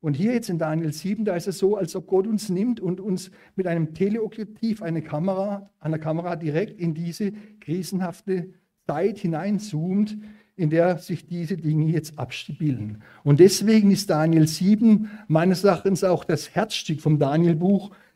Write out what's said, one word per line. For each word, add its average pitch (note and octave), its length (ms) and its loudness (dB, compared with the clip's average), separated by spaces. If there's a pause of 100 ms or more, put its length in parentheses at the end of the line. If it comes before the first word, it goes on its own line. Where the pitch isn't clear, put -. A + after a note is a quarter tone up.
Und D3+ 140 -2
hier G3+ 180 0
jetzt A#3 160 -2
in E3+ 100 -2
Daniel D#3+ 340 -2
sieben, G3+ 320 -6
da G3 120 -2
ist E3+ 100 -6
es F#3+ 120 -6
so, G3 180 2
als F#3+ 180 -6
ob F3 120 -8
Gott F#3+ 200 2
uns G#3+ 220 -4
nimmt G#3 320 -2
und F3+ 200 -4
uns F#3 300 -6 (240)
mit F#3 120 -4
einem D#3+ 280 -2
Teleobjektiv G#3+ 880 -4
eine E3 200 -6
Kamera, F#3+ 760 -4
an D#3 140 -6
der D#3 80 -4
Kamera E3 340 -6
direkt E3 460 -4
in E3+ 140 -4
diese E3+ 380 -6 (280)
krisenhafte F3+ 880 -6 (380)
Zeit F#3+ 320 -2
hineinzoomt, F#3 1000 -2 (380)
in D#3+ 140 0
der E3 280 2
sich - 280 -8
diese F3 300 -6
Dinge D#3 300 0
jetzt D#3 320 -4
abspielen. B2 840 -6 (200)
Und C#3+ 160 4
deswegen G3+ 520 6
ist - 200 2
Daniel D#3+ 380 4
sieben G#3+ 600 4 (180)
meines F3 340 2
Erachtens G3 400 2
auch F#3 220 2
das - 300 -4
Herzstück E3+ 460 -2
vom D3+ 180 2
Daniel-Buch, E3+ 720 2 (260)